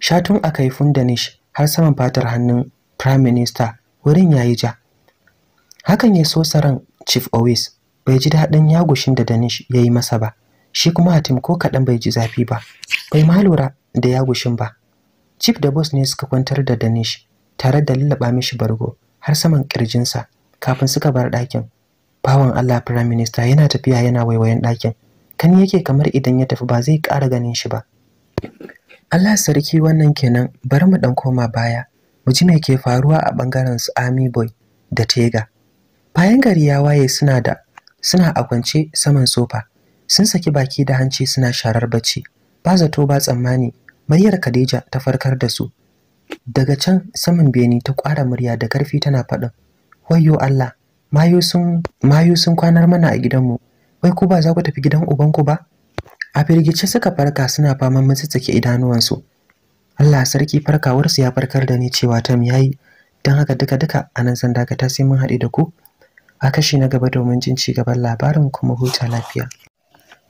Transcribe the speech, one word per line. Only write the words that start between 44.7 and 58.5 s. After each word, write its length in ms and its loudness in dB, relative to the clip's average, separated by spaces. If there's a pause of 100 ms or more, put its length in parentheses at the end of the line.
ta 80 -6
farkar 400 -2
da 100 -2
su. 220 -6 (760)
Daga 300 0
can 380 0
saman 360 2
beni 300 2
ta 120 -4
ƙwara 360 -4
murya 300 -4
da 100 -4
ƙarfi 320 -4
tana 240 0
faɗin, 260 -6 (600)
"Wayyo 260 4
Allah, 360 -2 (400)
mayu 300 4
sun, 400 -2 (200)
mayu 340 4
sun 200 0
kwanar 320 4
mana 200 4
a 100 0
gidanmu. 400 0 (440)
Wai 100 4
ku 140 0
ba 160 2
za 120 2
ku 80 0
tafi 220 -6
gidan 240 2
ubanku 360 2
ba?" 200 -2 (720)
A 100 0
firgice 420 2
suka 280 -2
farka 340 0
suna 260 0
faman 320 2
mutsitsike 460 -2